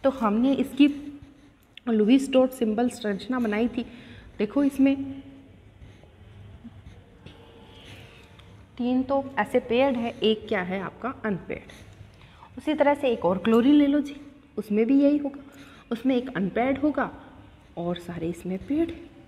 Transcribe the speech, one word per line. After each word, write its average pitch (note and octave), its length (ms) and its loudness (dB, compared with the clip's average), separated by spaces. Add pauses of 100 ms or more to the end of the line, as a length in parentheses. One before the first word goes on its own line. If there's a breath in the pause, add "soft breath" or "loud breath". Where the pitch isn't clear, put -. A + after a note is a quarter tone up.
तो C4+ 60 4
हमने A#3+ 440 2
इसकी - 640 2 (680)
लुईस A#3 440 4
डॉट B3+ 180 4
सिंबल A#3+ 400 0
संरचना A3 500 -6
बनाई A3+ 280 0
थी। A#3+ 180 -6 (520 loud breath)
देखो G#3+ 260 0
इसमें C#4 600 0 (3500 loud breath)
तीन B3+ 260 2
तो C#4 220 0 (140)
ऐसे G#3+ 200 0
paired B3 360 2
है, A#3 240 -4
एक G#3+ 280 0
क्या G3+ 140 -2
है F#3 200 -4
आपका A3+ 320 -8 (120)
अनपेयर्ड। - 460 -6 (840 loud breath)
उसी D4+ 160 -2
तरह C#4+ 200 4
से C#4+ 160 -2
एक A3+ 160 -2
और F#3+ 120 2
chlorine A3+ 360 4
ले D4 140 6
लो C#4+ 120 2
जी, - 160 -6 (420)
उसमें G#3+ 280 0
भी C#4 160 4
यही D4 160 4
होगा, C#4+ 260 -6 (480 loud breath)
उसमें B3+ 240 0
एक B3 220 -4
unpaired A3+ 400 0
होगा C#4 340 0 (680)
और F3 180 -2
सारे E3 320 -8
इसमें F#3 400 -6
paired E4 220 0
हैं। - 200 -14 (180)